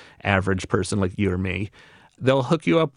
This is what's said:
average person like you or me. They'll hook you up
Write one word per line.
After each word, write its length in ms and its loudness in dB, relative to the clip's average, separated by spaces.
average 460 0
person 320 0
like 180 -2
you 140 0
or 60 -2
me. 320 -4
They'll 240 2
hook 220 -2
you 120 4
up 180 0